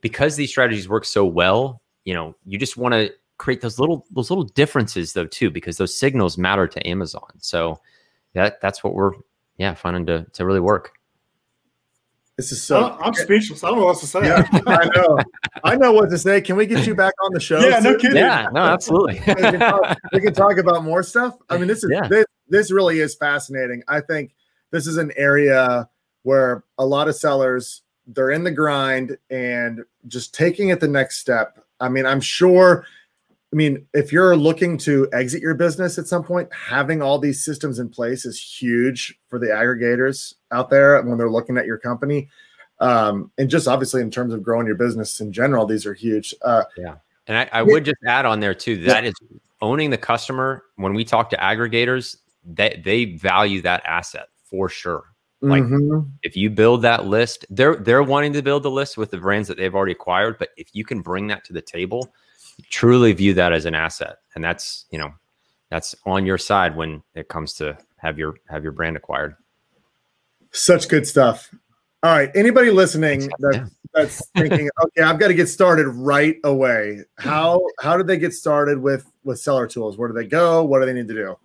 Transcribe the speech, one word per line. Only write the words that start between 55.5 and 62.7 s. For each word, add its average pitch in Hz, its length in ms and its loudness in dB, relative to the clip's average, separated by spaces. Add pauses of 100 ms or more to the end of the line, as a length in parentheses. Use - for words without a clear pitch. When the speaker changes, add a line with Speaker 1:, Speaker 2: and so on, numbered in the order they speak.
Speaker 2:
Mm-hmm. 147 380 0 (200)
Speaker 1:
if 85 160 -8
you 104 140 0
build 113 320 4
that 117 240 2
list, 113 420 -2
they're, 131 260 2
they're 117 280 2
wanting 143 300 0
to 143 100 -4
build 143 180 0
the 139 80 -4
list 135 260 -6
with 110 140 -6
the 95 80 -10
brands 98 300 -2
that 98 100 -8
they've 92 160 -4
already 98 200 0
acquired. 101 440 -2
But - 180 -6
if - 180 -20
you 104 120 -10
can 107 160 -8
bring 92 260 -6
that 104 180 -8
to - 80 -20
the 82 100 -10
table, 95 500 -10 (560)
truly 120 440 6